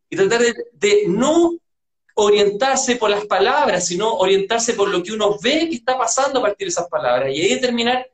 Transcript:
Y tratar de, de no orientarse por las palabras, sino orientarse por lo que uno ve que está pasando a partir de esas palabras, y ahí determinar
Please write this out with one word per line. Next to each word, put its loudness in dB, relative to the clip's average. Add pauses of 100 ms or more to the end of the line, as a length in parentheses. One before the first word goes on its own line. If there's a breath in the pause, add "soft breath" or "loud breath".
Y -10
tratar 2
de, 2 (180)
de 2
no 2 (640)
orientarse 2
por 0
las -2
palabras, 0
sino -2
orientarse 0
por 0
lo -2
que -10
uno 0
ve 0
que -4
está -2
pasando -2
a 0
partir -4
de -6
esas -4
palabras, -2
y -4
ahí 0
determinar -2